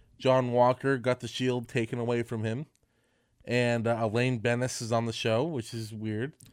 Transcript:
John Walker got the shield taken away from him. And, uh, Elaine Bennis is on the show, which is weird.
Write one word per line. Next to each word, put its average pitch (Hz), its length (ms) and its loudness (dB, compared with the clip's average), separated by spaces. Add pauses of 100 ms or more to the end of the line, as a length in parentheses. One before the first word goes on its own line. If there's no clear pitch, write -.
(180)
John 127 340 4
Walker 127 460 4
got 123 220 0
the 120 80 -10
shield 123 400 -2
taken 120 320 -2
away 120 240 0
from 113 200 -6
him. 117 220 -4 (800)
And, 120 420 2
uh, 117 140 2
Elaine 120 380 0
Bennis 120 420 -2
is 113 100 -6
on 117 140 0
the 113 80 -4
show, 113 300 0
which 147 300 -6
is 110 200 -10
weird. 110 400 -6 (200)